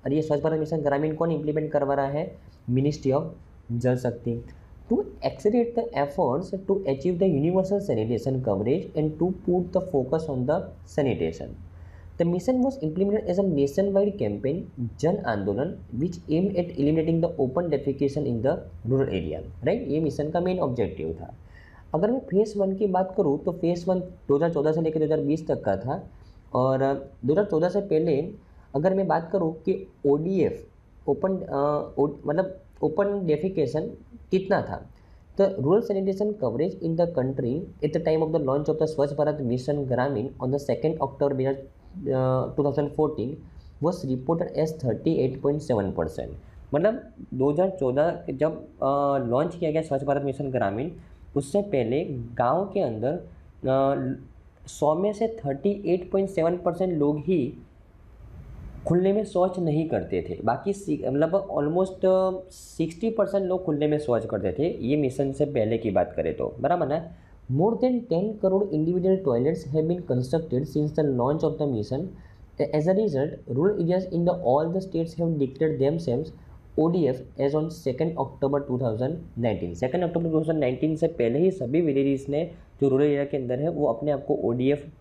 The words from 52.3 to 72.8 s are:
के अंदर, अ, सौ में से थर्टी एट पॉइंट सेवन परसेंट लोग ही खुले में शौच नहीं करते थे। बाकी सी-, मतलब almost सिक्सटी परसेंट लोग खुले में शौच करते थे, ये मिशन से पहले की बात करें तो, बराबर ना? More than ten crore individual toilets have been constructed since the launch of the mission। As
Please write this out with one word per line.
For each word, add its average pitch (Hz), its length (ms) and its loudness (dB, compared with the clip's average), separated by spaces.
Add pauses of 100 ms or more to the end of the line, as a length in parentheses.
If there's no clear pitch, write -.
के 202 60 0
अंदर, 120 320 -2
अ, 135 1080 -2 (480)
सौ 151 280 2
में 196 180 0
से 220 160 0
थर्टी 202 580 -2
एट 180 240 0
पॉइंट 196 180 0
सेवन 170 280 2
परसेंट 175 420 0
लोग 147 200 2
ही 147 400 0 (1300)
खुले 185 240 4
में 208 120 2
शौच 185 340 2
नहीं 160 300 0
करते 90 420 -2
थे। 85 140 -6
बाकी 131 280 0
सी-, 185 340 -4
मतलब 160 420 2
almost 170 520 0 (500)
सिक्सटी - 600 -4
परसेंट 196 360 0
लोग 180 180 0
खुले 151 220 0
में 147 120 2
शौच 117 280 0
करते 98 260 -2
थे, 135 340 -2
ये 143 100 2
मिशन 135 360 0
से 139 120 0
पहले 113 340 0
की 113 120 0
बात 90 220 2
करें - 240 -2
तो, - 240 -4
बराबर 151 280 0
ना? 165 240 -4 (400)
More 180 200 2
than 247 280 0 (120)
ten 175 120 2 (200)
crore 190 240 4
individual 175 480 2 (120)
toilets 135 480 0
have 156 100 2
been 175 140 0 (120)
constructed 131 640 0
since 151 180 0
the 156 100 2
launch 139 400 2
of 147 140 0
the 147 100 0
mission। 127 380 -2 (720)
As 151 120 2